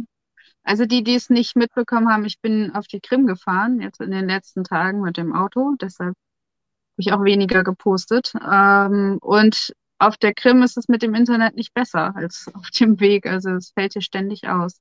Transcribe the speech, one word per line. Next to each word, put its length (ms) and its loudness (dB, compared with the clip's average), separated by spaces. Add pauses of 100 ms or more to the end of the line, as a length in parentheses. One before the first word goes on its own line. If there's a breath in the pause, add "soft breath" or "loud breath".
(600 soft breath)
also 240 -2
die, 180 0
die 120 0
es 160 -4
nicht 240 2
mitbekommen 540 0
haben, 160 0
ich 160 -10
bin 340 -2
auf 100 -6
die 140 -12
Krim 260 0
gefahren, 560 -2
jetzt 200 -12
in 100 -6
den 160 -4
letzten 360 -6
Tagen 380 -2
mit 160 -4
dem 160 -6
Auto, 480 -2
deshalb 280 -8
hab 80 -10 (800)
ich 140 -4
auch 120 0
weniger 400 2
gepostet. 720 -2
Ähm, 840 2
und 540 2 (240)
auf 200 2
der 180 0
Krim 260 4
ist 160 0
es 100 -6
mit 140 0
dem 140 -2
Internet 400 2
nicht 180 -10
besser 420 -4
als 380 -12
auf 160 -18
dem 300 4
Weg, 260 4
also 260 -4
es 200 -6
fällt 220 -4
hier 100 -8
ständig 440 -8
aus, 340 -4